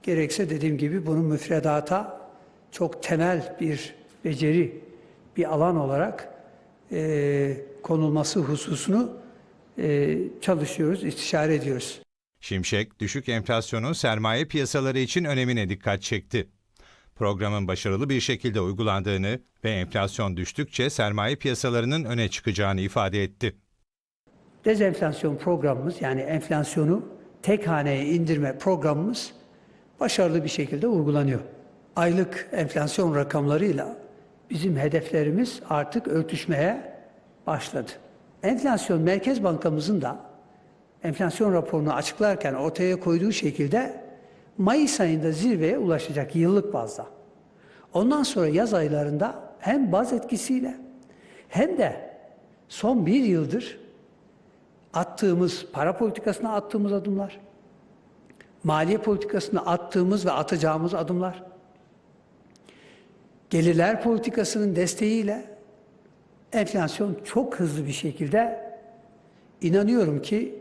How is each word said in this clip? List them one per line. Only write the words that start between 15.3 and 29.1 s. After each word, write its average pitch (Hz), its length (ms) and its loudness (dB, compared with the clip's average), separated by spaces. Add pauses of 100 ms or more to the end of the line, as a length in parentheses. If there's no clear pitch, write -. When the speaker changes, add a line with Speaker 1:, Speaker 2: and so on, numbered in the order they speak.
Speaker 2:
dikkat 101 320 -2
çekti. - 480 -4 (680)
Programın 101 520 0
başarılı 98 420 0
bir 131 100 2
şekilde 113 420 0
uygulandığını 98 800 0 (240)
ve 110 80 0
enflasyon 98 680 -2
düştükçe 135 520 -2
sermaye 104 460 0
piyasalarının 127 680 0
öne 117 260 0
çıkacağını 98 520 0
ifade 98 420 0
etti. 101 320 -4 (1120)
Speaker 1:
Dezenflasyon 170 720 2
programımız, 147 640 0
yani 135 200 -2
enflasyonu 151 840 0 (360)
tek 208 260 2
haneye 143 380 0
indirme 151 520 0
programımız 170 760 0 (680)